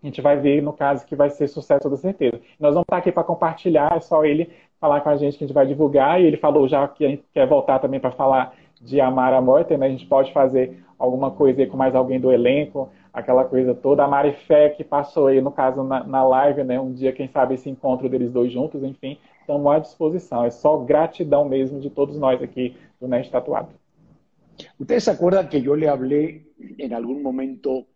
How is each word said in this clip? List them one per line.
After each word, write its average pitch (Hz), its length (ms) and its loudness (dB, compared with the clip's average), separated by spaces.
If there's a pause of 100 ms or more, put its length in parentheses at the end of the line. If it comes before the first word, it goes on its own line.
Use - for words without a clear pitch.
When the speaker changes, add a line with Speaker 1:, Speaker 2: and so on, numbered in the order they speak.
Speaker 1:
a 151 40 -12
gente 139 160 -12
vai 143 160 4
ver, 143 240 2
no 143 100 -4
caso, 139 320 -2
que - 120 -12
vai 143 140 4
ser 143 180 -4
sucesso, 143 340 -2
toda 143 140 -2
certeza. 156 440 -4 (200)
Nós 147 140 2
vamos 160 100 0
estar 185 140 -2
aqui 175 120 -2
pra 170 140 -2
compartilhar, 165 720 0
é 165 40 -2
só 156 240 0
ele 156 240 0 (320)
falar 147 200 2
com 147 80 -4
a 147 80 2
gente 143 200 -4
que - 80 -10
a - 20 -8
gente 139 80 -8
vai 143 120 4
divulgar, 143 540 2
e 180 40 6
ele 151 120 4
falou 147 320 2
já 139 180 0
que - 180 -6
a 139 40 2
gente 143 160 -6 (100)
quer 139 140 4
voltar 135 320 2
também 135 180 -4
pra 127 140 -4
falar 135 420 0 (260)
de 127 200 -2
Amar 131 340 2
a 131 60 4
Morte, 139 360 2
né? 135 100 0
A 135 40 2
gente 131 160 -10
pode 135 260 2
fazer 127 520 0 (120)
alguma 127 360 -2
coisa 135 300 2
aí 127 40 2
com - 100 -12
mais 131 200 0
alguém 131 240 0
do 131 100 2
elenco, 131 580 0 (240)
aquela 131 320 0
coisa 127 300 0
toda. 143 300 2
A 139 40 0
Mari 143 240 0 (140)
Fé, 151 220 6
que 147 160 -6
passou 143 420 0
aí, 135 140 4
no 135 100 -4
caso, 135 320 -2
na, 135 220 -4
na 131 200 -2
live, 139 380 2
né? 127 160 -2
Um 131 140 -6
dia, 127 200 -2
quem 135 140 -8
sabe, 131 280 -2
esse 127 140 -10
encontro 131 400 -4
deles 123 220 -4
dois 123 220 0
juntos, 135 320 -6
enfim, 135 340 -12 (220)
estamos 143 320 -4
à 156 80 2
disposição. 156 640 -4
É 120 60 0
só 151 260 0
gratidão 147 680 0
mesmo 135 360 -4
de 139 100 -10
todos 143 260 -4
nós 131 240 0
aqui 127 360 -8 (240)
do 127 80 -10
Nerd 127 220 -4
Tatuado. - 400 -6 (1080)
Speaker 2:
Ustedes 233 260 -2
se 226 60 0
acuerdan 185 380 0
que 147 120 -2
yo 135 140 0
le 156 140 0
hablé 143 580 -4 (320)
en 127 160 -8
algún 117 280 -8
momento 131 600 -6 (120)